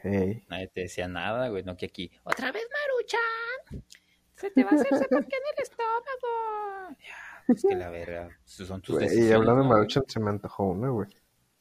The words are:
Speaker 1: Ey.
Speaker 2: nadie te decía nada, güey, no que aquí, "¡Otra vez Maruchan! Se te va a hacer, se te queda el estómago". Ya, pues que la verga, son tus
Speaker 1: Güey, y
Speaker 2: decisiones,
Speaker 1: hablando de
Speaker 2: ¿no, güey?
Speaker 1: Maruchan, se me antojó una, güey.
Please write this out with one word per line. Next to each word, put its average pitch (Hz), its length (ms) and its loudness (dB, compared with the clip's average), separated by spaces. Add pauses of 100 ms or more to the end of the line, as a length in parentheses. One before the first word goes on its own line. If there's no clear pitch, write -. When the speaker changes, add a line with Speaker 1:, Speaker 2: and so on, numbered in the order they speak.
Speaker 1:
Ey. 98 460 0
Speaker 2:
nadie 92 180 -6
te - 140 -8
decía 90 260 -6
nada, 101 420 -2
güey, 95 140 -4
no 92 140 -8
que - 80 -8
aquí, 90 260 -10 (120)
"¡Otra - 280 -2
vez 440 180 -6
Maruchan! 480 1120 -4 (520)
Se 403 160 -8
te 262 120 6
va - 80 -4
a 302 40 8
hacer, 285 220 2
se 403 80 0
te - 40 -2
queda 539 460 -2
el 554 80 -4
estómago". 453 1400 -6
Ya, - 480 -18
pues 240 200 4
que 392 80 2
la 180 140 -6
verga, 85 540 -10
son 95 380 -12
tus - 140 -2
Speaker 1:
Güey, 71 100 2
y - 40 2
Speaker 2:
decisiones, 113 260 8
Speaker 1:
hablando 113 200 6
de 135 60 6
Speaker 2:
¿no, 135 80 4
güey? 113 100 8
Speaker 1:
Maruchan, 104 280 2
se - 120 -4
me 104 100 0
antojó 104 360 -4
una, 98 240 -2
güey. 101 180 -2 (540)